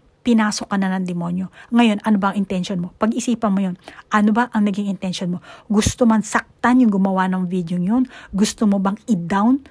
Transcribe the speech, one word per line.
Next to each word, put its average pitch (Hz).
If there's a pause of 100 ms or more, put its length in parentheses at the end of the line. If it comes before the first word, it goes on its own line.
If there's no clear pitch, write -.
(220)
pinasok 220
ka 202
na 190
ng 185
demonyo. 175 (240)
Ngayon, 220
ano 208
ba 196
ang 202
intention 185
mo? 175
Pag-isipan 226
mo 190
yun. 180 (400)
Ano 208
ba 233
ang 208
naging 202
intention 180
mo? 180 (280)
Gusto 214
man 220
saktan -
yung 202
gumawa 190
ng 185
video 180
yun? 240 (240)
Gusto 208
mo 196
bang 196 (160)
i-down? 202 (120)